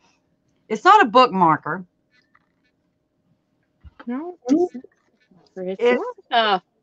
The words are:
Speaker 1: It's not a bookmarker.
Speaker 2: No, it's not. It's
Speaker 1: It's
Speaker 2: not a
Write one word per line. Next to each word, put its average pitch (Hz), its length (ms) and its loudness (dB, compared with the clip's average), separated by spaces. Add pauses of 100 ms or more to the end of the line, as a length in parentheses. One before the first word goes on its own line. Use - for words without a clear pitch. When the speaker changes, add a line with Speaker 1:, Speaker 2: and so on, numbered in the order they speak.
(680)
Speaker 1:
It's 220 160 -6
not 392 220 6
a 214 40 -6
bookmarker. 185 760 0 (2250)
Speaker 2:
No, 311 320 -10 (100)
it's 339 260 0
not. 247 100 -18 (720)
It's 185 240 -10
Speaker 1:
It's 247 220 0 (280)
Speaker 2:
not 220 300 0
a - 20 -18 (200)